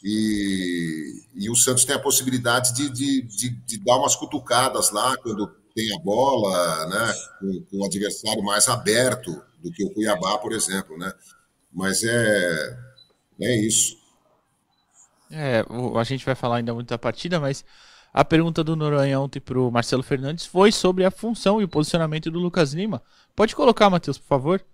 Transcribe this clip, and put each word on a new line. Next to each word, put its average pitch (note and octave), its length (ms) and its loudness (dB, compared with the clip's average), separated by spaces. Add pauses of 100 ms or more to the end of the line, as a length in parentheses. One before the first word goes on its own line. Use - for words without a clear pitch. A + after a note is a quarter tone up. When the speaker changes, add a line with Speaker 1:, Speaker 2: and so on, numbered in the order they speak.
Speaker 1:
e, F#2 1200 -2 (100)
e G2+ 160 -6
o A#2+ 60 -2
Santos B2+ 300 2
tem C#3+ 100 0
a B2 40 -2
possibilidade B2+ 760 0
de, C#3 160 -2
de, C3+ 320 0
de, A#2 260 -6
de A2+ 340 -10
dar B2 140 4
umas C3+ 180 2
cutucadas B2 760 0
lá B2 260 0
quando G#2 300 -4 (260)
tem A2 180 -2
a F#2 80 -6
bola, F#2+ 880 0
né, G2+ 280 -2 (260)
com, F#2+ 320 -6
com G2 100 -6
o G2 40 -2
adversário G2+ 580 -4
mais G#2 240 2
aberto A#2 760 0 (160)
do E2+ 140 -12
que G2+ 120 -4
o F#2 80 -4
Cuiabá, G#2 460 -2
por A2 160 -6
exemplo, F#2+ 460 -4
né? F#2 120 -8 (640)
Mas F#2+ 280 0
é, F#2+ 760 2 (600)
é A#2+ 140 0 (120)
isso. - 300 0 (1300)
Speaker 2:
É, C#3 400 0
o, B2 280 -4
a A#2 80 2
gente C3+ 200 -6
vai C3 80 0
falar A#2+ 240 0
ainda A#2+ 160 -2
muito A#2+ 140 -8
da A#2+ 100 -4
partida, E3 400 -2
mas C#3 280 -4 (480)
a C#3+ 100 6
pergunta E3 400 4
do D#3+ 140 -2
Noronha C#3+ 420 2
ontem C#3 220 -6
pro B2+ 280 0
Marcelo A#2+ 320 0
Fernandes C#3 440 -6
foi G3 260 6
sobre F#3 320 2
a F#3 80 4
função G#3+ 480 0
e G3+ 60 2
o - 20 -6
posicionamento D#3 640 0
do E3 80 -4
Lucas F3 320 2
Lima. F3+ 320 -4 (320)
Pode G#3+ 180 4
colocar, A3+ 360 6
Matheus, E3 280 0
por - 100 -20
favor? C#3+ 360 2 (100)